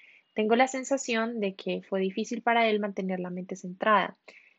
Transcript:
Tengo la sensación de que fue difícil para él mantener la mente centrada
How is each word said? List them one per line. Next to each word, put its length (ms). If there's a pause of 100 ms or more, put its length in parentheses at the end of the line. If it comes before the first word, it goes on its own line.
(340)
Tengo 240
la 100
sensación 720
de 160
que 280
fue 180
difícil 400
para 260
él 140
mantener 400
la 80
mente 260
centrada 600 (420)